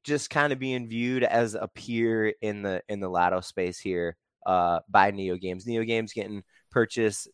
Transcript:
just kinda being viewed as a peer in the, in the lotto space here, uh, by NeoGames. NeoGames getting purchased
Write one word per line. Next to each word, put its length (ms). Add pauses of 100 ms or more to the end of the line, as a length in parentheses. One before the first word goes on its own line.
just 260
kinda 280
being 320
viewed 340
as 320
a 140
peer 720
in 200
the, 280
in 100
the 80
lotto 320
space 400
here, 380 (280)
uh, 440
by 240
NeoGames. 520
NeoGames 480
getting 300 (260)
purchased 640